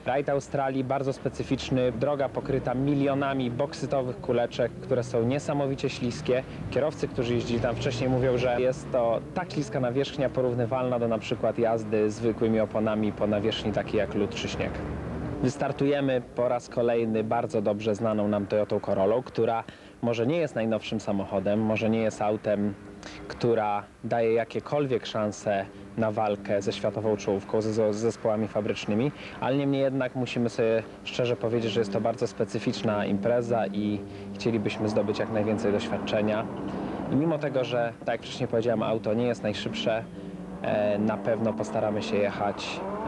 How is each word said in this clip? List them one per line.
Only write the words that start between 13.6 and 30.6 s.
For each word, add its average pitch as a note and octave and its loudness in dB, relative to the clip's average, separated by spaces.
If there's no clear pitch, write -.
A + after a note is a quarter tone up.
takiej G#2 0
jak G2 0
lód G2+ 0
czy - -4
śnieg. - -4
Wystartujemy C#3 2
po B2 2
raz A#2+ -2
kolejny A#2 2
bardzo A#2 0
dobrze G#2+ 2
znaną G#2 2
nam G#2 2
Toyotą G#2 2
Corollą, G2+ 2
która A2+ 0
może A#2 2
nie D#3 2
jest D#3 0
najnowszym A2 0
samochodem, G2+ 0
może A2 2
nie A2+ 2
jest G#2+ 0
autem, G#2 0
która G#2+ 0
daje A#2 2
jakiekolwiek A#2 0
szanse G#2 0
na A2 2
walkę G2+ 0
ze G#2+ 0
światową G#2+ 0
czołówką, G2+ 0
ze, A2 0
ze G#2+ 4
zespołami G#2+ 0
fabrycznymi, G#2+ -2
ale B2+ 0
niemniej C#3 2
jednak C3 0
musimy A#2+ 0
sobie A2+ 2